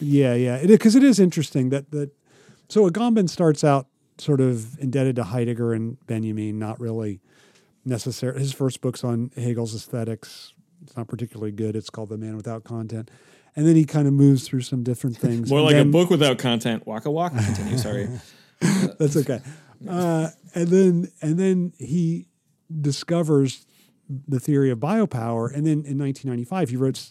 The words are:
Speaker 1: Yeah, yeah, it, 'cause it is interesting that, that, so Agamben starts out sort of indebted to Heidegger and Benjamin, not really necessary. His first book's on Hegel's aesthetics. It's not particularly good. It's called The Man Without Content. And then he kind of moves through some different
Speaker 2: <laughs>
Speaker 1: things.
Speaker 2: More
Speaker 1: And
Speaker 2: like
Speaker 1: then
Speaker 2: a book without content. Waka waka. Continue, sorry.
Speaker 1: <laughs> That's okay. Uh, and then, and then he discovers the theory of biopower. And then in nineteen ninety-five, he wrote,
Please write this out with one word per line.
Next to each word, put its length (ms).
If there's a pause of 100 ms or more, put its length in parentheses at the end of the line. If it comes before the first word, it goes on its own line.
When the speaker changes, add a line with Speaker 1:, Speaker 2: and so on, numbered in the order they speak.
Speaker 1:
Yeah, 320
yeah, 240
it, 240
'cause 160
it 60
is 180
interesting 480
that, 220
that, 200 (600)
so 180
Agamben 400
starts 360
out 240 (300)
sort 220
of 380
indebted 380
to 80
Heidegger 500
and 320
Benjamin, 520
not 220
really 400 (640)
necessary. 540
His 160
first 260
book's 240
on 320
Hegel's 380
aesthetics. 800 (280)
It's 140
not 100
particularly 460
good. 240
It's 140
called 180
The 80
Man 180
Without 300
Content. 460 (440)
And 120
then 100
he 80
kind 240
of 60
moves 340
through 140
some 220
different 340
Speaker 2:
<laughs> 0
Speaker 1:
things. 320
Speaker 2:
More 80
Speaker 1:
And 80
Speaker 2:
like 80
Speaker 1:
then 140
Speaker 2:
a 20
book 180
without 300
content. 480
Waka 240
waka. 340
Continue, 320
sorry. 320 (280)
Speaker 1:
<laughs> 240 (380)
That's 200
okay. 220 (460)
Uh, 420 (260)
and 140
then, 520
and 180
then 400
he 500 (520)
discovers 840 (600)
the 140
theory 300
of 80
biopower. 760
And 120
then 180
in 140
nineteen 320
ninety-five, 400
he 60
wrote, 340